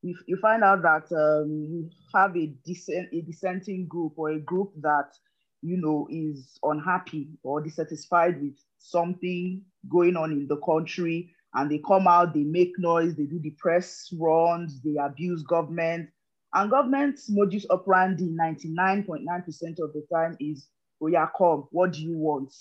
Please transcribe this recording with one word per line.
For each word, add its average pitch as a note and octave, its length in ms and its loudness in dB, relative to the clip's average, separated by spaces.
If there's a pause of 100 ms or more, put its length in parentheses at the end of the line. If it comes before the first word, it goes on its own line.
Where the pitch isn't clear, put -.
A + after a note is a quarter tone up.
you, F3+ 240 -8
you F3+ 120 -2
find A3 260 4
out G3 180 6
that, D#3+ 300 4
um, D3+ 360 2 (220)
you E3 180 -6 (240)
have F#3+ 240 4
a D#3+ 100 0 (180)
dissent, F3 480 -6
a E3+ 80 -4
dissenting F#3 640 -6
group D#3 300 -6
or D#3 140 -4
a D#3 100 -4
group F#3 400 -4
that, D3 340 0 (480)
you F3 140 -4
know, D#3 340 -2
is D3+ 540 -8
unhappy D3+ 640 -4 (160)
or C#3 160 -4
dissatisfied E3 800 -2
with C#3 160 -8 (200)
something F3+ 840 -4 (260)
going F3 280 4
on D#3+ 160 -2
in C#3+ 160 -2
the D3 80 0
country, E3 760 -2 (220)
and C#3+ 160 -2
they D3+ 160 -2
come F#3+ 220 6
out, F3 260 6
they D3+ 80 2
make F3 380 2
noise, E3+ 340 2
they D3 120 -4
do D#3+ 120 -6
the D3+ 180 -8
press - 600 -2
runs, E3 640 2
they D3 140 -2
abuse D3+ 480 -4
government. E3 640 -2 (420)
And G3+ 160 2
government's C4+ 600 0
modus G3+ 400 2
operandi F#3 540 4
ninety-nine E3 800 -2
point D#3+ 180 -8
nine F3 200 -6
percent E3 360 -12
of D3+ 140 -6
the D3+ 200 -8
time E3 280 0
is, D3 260 -8 (340)
"Oh D#3 60 -4
yeah, D#3+ 220 2 (100)
come, E3 320 4
what F3+ 220 2
do D3+ 100 -10
you E3 160 -6
want? D3 420 -2